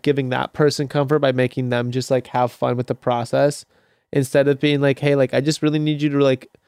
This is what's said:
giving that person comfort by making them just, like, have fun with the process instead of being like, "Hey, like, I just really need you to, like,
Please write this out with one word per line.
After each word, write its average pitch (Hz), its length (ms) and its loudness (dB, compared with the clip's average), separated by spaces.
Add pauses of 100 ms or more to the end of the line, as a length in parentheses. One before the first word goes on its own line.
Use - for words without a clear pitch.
giving 135 280 0
that 127 220 -4
person 147 360 0
comfort 147 320 0
by 139 100 2
making 127 400 -2
them 120 220 -2
just, 127 180 -4
like, 127 180 0
have 123 220 0
fun 123 260 -2
with 123 120 -6
the 123 80 -4
process 131 680 -2 (480)
instead 139 360 2
of 139 100 0
being 147 220 2
like, 139 180 2
"Hey, 143 160 2
like, 131 180 2
I 127 80 0
just 151 220 -2
really 151 160 0
need 151 240 -2
you 151 60 0
to, 143 100 0
like, 135 300 2 (200)